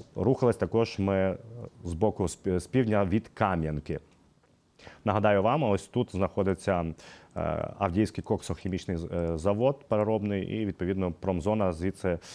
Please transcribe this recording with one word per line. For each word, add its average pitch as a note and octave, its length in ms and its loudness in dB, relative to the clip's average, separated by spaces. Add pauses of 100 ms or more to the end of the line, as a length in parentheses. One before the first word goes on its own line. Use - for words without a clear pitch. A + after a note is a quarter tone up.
(160)
рухались A#2 420 2
також A2 420 0
ми F#2+ 380 2 (460)
з F2 100 -4
боку F#2+ 340 0
з - 80 -6
пі-, F2+ 240 0
з - 80 -8
півдня A2 380 2
від G2+ 220 0
Кам'янки. D#2+ 720 -2 (1080)
Нагадаю G#2 380 4
вам, C3+ 200 2
ось G2+ 240 2
тут B2 240 -2
знаходиться, F#2 760 0 (500)
е, D#2+ 440 -4
Авдіївський G2+ 440 0
коксохімічний F#2+ 720 -4
з-, E2+ 80 -6
е, E2+ 320 -2
завод G#2 500 0
переробний G#2 600 0
і, A2 180 -4
відповідно, F#2 460 -2
промзона. F#2+ 600 0
Звідси F2 460 -2 (160)